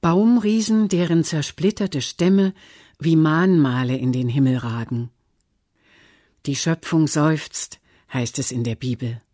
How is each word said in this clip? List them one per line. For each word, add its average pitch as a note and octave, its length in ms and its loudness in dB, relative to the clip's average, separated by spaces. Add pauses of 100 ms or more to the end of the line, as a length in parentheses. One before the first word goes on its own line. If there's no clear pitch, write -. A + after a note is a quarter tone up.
Baumriesen, G#3+ 880 2
deren E3+ 340 2
zersplitterte D#3+ 800 -2
Stämme F#3+ 500 2 (460)
wie E3 160 2
Mahnmale D#3 840 2
in B2+ 160 -2
den B2+ 160 -2
Himmel C3 280 2
ragen. A#2 540 -6 (1400)
„Die C#3 100 -4
Schöpfung D#3+ 500 0
seufzt“, - 760 -2 (320)
heißt A#2+ 260 -4
es A#2 140 -6
in A#2+ 120 -4
der A2+ 100 -4
Bibel. A#2 460 -6 (120)